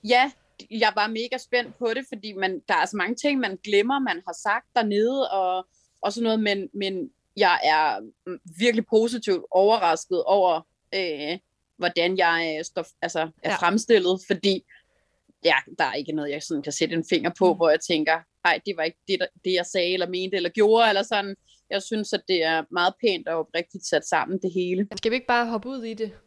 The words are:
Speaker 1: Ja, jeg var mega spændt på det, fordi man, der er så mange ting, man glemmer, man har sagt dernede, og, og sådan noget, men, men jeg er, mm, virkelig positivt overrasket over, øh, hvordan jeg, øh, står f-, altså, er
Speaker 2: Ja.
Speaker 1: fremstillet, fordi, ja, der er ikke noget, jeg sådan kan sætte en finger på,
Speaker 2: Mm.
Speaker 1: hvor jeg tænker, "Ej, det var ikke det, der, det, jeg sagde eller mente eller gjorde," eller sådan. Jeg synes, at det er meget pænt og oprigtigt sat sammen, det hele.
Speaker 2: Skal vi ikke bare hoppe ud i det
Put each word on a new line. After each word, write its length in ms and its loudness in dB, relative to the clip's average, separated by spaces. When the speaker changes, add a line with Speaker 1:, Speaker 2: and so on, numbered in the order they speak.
Speaker 1:
Ja, 260 4
jeg 240 0
var 120 0
mega 320 -6
spændt 400 -4
på 160 -4
det, 180 -6
fordi 200 -12
man, 360 -4
der 60 2
er 120 2
så 100 -8
mange 180 -2
ting, 260 0
man 240 -4
glemmer, 340 2
man 280 -4
har 160 -10
sagt 240 -2
dernede, 540 0
og, 360 -2
og 100 -2
sådan 120 -4
noget, 160 2
men, 340 0
men 360 -6
jeg 280 4
er, 360 2
mm, 120 -10
virkelig 280 0
positivt 640 0
overrasket 760 2
over, 360 4
øh, 440 -4
hvordan 400 0
jeg, 400 2
øh, 60 -8
står 180 -8
f-, 200 -14
altså, 160 -4
er 80 -2
Speaker 2:
Ja. 60 -2
Speaker 1:
fremstillet, 680 2
fordi, 360 0
ja, 100 4
der 60 2
er 100 -2
ikke 180 -6
noget, 180 -4
jeg 120 -6
sådan 200 -6
kan 100 -8
sætte 220 -2
en 140 -2
finger 300 0
på, 140 4
Speaker 2:
Mm. 40 -2
Speaker 1:
hvor 140 4
jeg 100 4
tænker, 380 0
"Ej, 220 2
det 100 -6
var 60 -4
ikke 160 -4
det, 120 0
der, 60 -2
det, 80 -2
jeg 140 0
sagde 260 -2
eller 160 -2
mente 280 -4
eller 140 -2
gjorde," 380 4
eller 140 2
sådan. 340 -4
Jeg 120 -2
synes, 300 -4
at 160 -2
det 160 2
er 260 0
meget 240 2
pænt 240 0
og 100 -2
oprigtigt 480 -6
sat 220 0
sammen, 340 -2
det 120 -4
hele. 420 -2
Speaker 2:
Skal 140 -2
vi 60 0
ikke 100 -6
bare 200 0
hoppe 220 -6
ud 160 -8
i 100 -8
det 180 -8